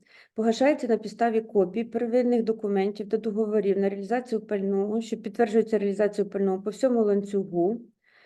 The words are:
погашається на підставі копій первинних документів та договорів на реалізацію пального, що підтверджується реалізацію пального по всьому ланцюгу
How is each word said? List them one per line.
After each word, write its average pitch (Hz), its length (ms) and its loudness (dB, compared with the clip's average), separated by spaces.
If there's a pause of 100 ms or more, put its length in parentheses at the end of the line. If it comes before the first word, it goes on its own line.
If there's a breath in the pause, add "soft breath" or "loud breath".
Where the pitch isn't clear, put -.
(340 loud breath)
погашається 254 540 2
на 226 80 4
підставі 220 440 0
копій 214 440 0
первинних 233 580 0
документів 202 680 -2
та 220 80 -2
договорів 208 600 0
на 196 100 2
реалізацію 220 520 -4
пального, 202 600 -2
що 226 160 -6
підтверджується 220 600 0
реалізацію 202 500 0
пального 196 340 0
по 208 80 -6
всьому 233 340 2
ланцюгу 202 760 0 (460 soft breath)